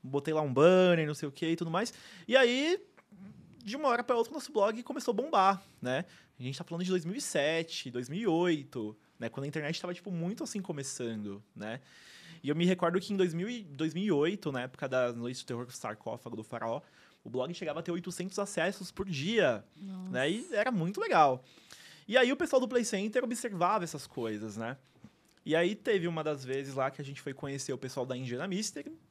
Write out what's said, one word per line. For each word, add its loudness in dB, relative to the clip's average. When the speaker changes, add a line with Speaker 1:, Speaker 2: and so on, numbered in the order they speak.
Speaker 1:
botei -2
lá 2
um 0
banner, 8
não -4
sei -6
o -6
quê -4
e 4
tudo -6
mais. -2
E 2
aí, 6
de -6
uma 0
hora 2
pra 2
outra, 0
o -12
nosso -8
blog 2
começou -4
a 0
bombar, 4
né? -2
A -12
gente -6
tá -12
falando -6
de -2
dois 0
mil -4
e -6
sete, -2
dois -4
mil -4
e -4
oito, 0
né? -6
Quando -8
a -6
internet -6
tava, -6
tipo, -12
muito -4
assim, -6
começando, -6
né? -8
E -4
eu 2
me 2
recordo 2
que -6
em -2
dois 2
mil -4
e, -8
dois -4
mil -2
e 2
oito, 2
na -4
época -6
das 2
Noites -6
do -14
Terror -6
com -20
o -18
Sarcófago -8
do -8
Faraó, -4
o -14
blog -2
chegava -4
a -10
ter -4
oitocentos -6
acessos -2
por -6
dia, 2
Speaker 2:
Nossa. -12
Speaker 1:
né? 0
E -4
era 2
muito 0
legal. 4
E 4
aí 6
o 0
pessoal 4
do 2
Play 2
Center 0
observava 0
essas -8
coisas, -6
né? -4
E 2
aí 2
teve 0
uma -4
das -2
vezes -6
lá 0
que -10
a -8
gente -12
foi -8
conhecer -8
o -2
pessoal -6
da -4
Indiana -6
Mystery -6